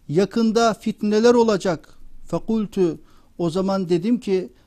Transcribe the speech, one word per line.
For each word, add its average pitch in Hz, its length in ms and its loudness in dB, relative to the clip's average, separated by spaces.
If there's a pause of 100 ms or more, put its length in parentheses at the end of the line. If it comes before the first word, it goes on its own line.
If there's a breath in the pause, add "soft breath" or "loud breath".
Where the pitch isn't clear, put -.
yakında 220 680 2
fitneler 214 600 0
olacak. 208 640 0 (280)
Fekultu, 185 720 -2 (400 soft breath)
o 170 120 0
zaman 190 380 -2
dedim 180 320 0
ki, 185 320 -2 (140 soft breath)